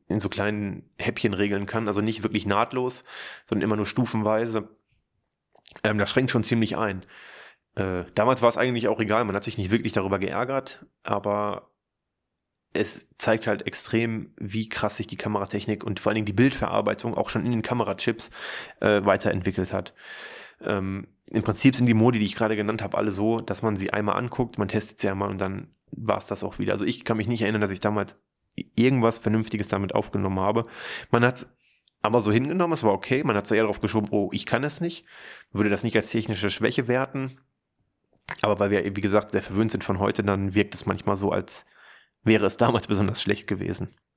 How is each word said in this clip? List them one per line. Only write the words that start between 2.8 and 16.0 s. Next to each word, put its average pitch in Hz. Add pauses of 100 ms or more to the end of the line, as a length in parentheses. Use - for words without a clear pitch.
sondern 104
immer 107
nur 104
stufenweise. 110 (1200)
Ähm, 107
das 101
schränkt 131
schon 117
ziemlich 110
ein. 98 (720)
Äh, 92 (100)
damals 123
war 120
es 113
eigentlich 120
auch 110
egal, 110
man 101
hat -
sich -
nicht 95
wirklich 110
darüber 98
geärgert, 127 (160)
aber 104 (1040)
es - (100)
zeigt 113
halt -
extrem, 113
wie 110
krass -
sich 110
die -
Kameratechnik 104
und 104
vor -